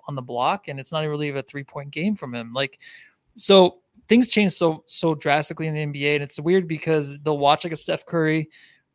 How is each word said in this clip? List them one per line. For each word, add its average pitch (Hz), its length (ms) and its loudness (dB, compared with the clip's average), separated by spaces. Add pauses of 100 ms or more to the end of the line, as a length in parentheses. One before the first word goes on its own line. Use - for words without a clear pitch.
on 143 100 -8
the 131 60 -8
block, 127 460 -4
and 139 100 -10
it's 135 140 -14
not 156 140 -4
really 147 240 -4
a 139 120 -6
three-point 143 500 -14
game 190 220 -2
from 127 200 -10
him. 117 180 -10
Like, 135 260 -4 (580)
so 190 420 6 (300)
things 233 220 4
change 202 220 2
so, 160 340 0
so 165 280 -2
drastically 151 520 -2
in 156 80 -4
the 151 60 -4
N 147 120 -4
B 143 140 -4
A, 147 100 2
and 143 60 -4
it's 143 160 -10
weird 170 300 2
because 147 520 -2
they'll 147 180 -2
watch, 143 260 4
like, 165 80 -8
a 151 40 -6
Steph - 280 -6
Curry, 156 460 0 (440)